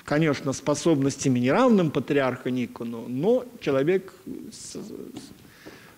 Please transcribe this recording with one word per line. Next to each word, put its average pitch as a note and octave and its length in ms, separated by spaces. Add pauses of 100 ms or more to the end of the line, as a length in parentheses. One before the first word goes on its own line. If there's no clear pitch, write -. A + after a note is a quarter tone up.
конечно, D3 480
способностями C#3 880
неравным F3+ 500
патриарха C3 640
Никону, A#2+ 560
но E3+ 380 (160)
человек D#3 520 (380)
с-, - 220
с-, - 180 (1080)